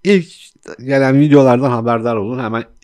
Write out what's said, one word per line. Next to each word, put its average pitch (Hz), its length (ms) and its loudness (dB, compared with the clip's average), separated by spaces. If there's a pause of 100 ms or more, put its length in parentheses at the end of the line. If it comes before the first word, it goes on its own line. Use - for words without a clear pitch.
ilk 185 280 0 (480)
gelen 135 400 0
videolardan 135 520 4
haberdar 117 440 -4
olun. 113 240 -6
Hemen 113 240 -6 (200)